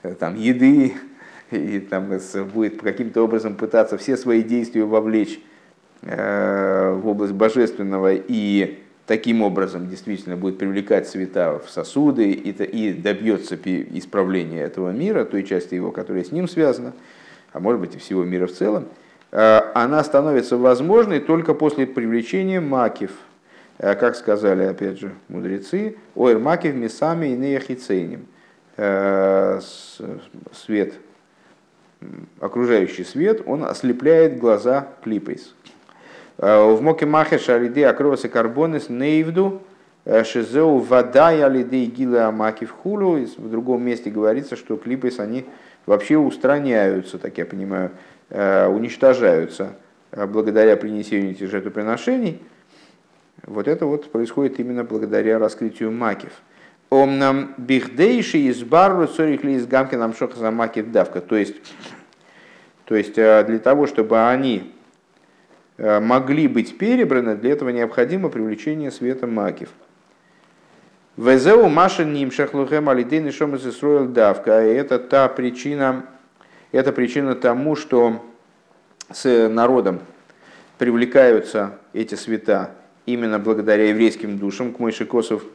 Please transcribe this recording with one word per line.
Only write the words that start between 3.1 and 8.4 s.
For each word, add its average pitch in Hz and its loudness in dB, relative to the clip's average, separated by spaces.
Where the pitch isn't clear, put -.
образом 110 -2
пытаться 110 0
все 135 -4
свои 123 0
действия 113 -2
вовлечь, 110 -2
э, 98 -2
в 95 -6
область 104 -2
божественного, 101 0
и 101 -2